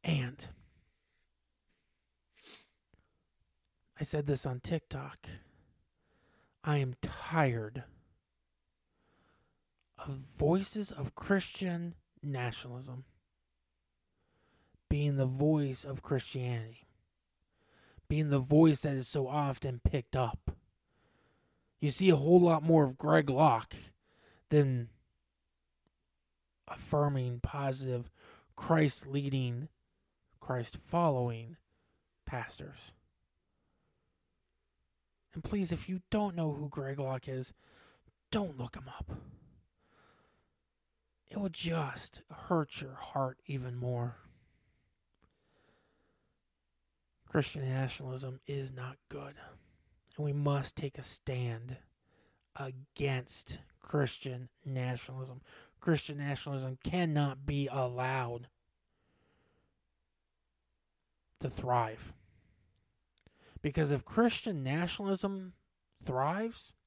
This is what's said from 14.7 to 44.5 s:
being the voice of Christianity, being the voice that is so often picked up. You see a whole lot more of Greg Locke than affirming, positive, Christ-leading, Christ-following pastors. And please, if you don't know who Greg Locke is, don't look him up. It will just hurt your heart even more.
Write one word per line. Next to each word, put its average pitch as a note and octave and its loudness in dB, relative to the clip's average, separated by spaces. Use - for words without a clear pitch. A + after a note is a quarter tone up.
being D3 2
the C3+ 4
voice C#3 2
of C3+ -8
Christianity, B2 -4
being D3+ 2
the C#3 6
voice D3 8
that C#3+ 0
is B2+ -4
so C3+ 0
often C#3 -2
picked - 0
up. - -2
You D3 2
see F#3 6
a E3 10
whole D#3+ 10
lot E3 6
more D#3+ 8
of C3 0
Greg D3+ 6
Locke C3 6
than C3 4
affirming, C3+ 0
positive, C3 -2
Christ-leading, C3+ 0
Christ-following B2+ -2
pastors. - -10
And E3 -8
please, F#3+ 0
if - -6
you F#3 -4
don't G#3 0
know D#3+ 0
who D3 -6
Greg C#3 -6
Locke C3 -4
is, C3 -6
don't F#3 -2
look B2 -8
him C3 -14
up. - -12
It - -8
will G3+ -2
just D#3+ -4
hurt - -2
your C3 -10
heart C3+ -4
even B2+ -4
more. B2 -2